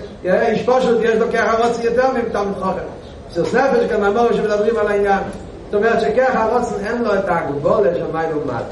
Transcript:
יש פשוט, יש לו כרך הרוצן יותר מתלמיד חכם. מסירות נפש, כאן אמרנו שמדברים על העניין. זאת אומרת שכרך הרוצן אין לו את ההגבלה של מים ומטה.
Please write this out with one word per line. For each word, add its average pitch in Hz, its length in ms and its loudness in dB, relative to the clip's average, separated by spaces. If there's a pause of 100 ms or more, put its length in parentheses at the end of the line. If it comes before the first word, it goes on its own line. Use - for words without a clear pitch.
(240)
יש 214 380 2
פשוט, 247 400 2
יש 226 140 2
לו 220 160 2
כרך 220 220 2
הרוצן 233 300 0
יותר 247 280 2
מתלמיד 202 460 -2
חכם. - 460 -6 (380)
מסירות - 120 0
נפש, 247 360 2
כאן 202 140 0
אמרנו 220 300 2
שמדברים 208 440 0
על 208 100 0
העניין. 202 320 2 (460)
זאת - 80 -8
אומרת 208 280 2
שכרך 262 340 2
הרוצן 220 500 0
אין 240 160 -4
לו 208 140 0
את 185 140 0
ההגבלה 170 680 0
של 165 180 -4
מים 160 240 -2
ומטה. 127 340 -4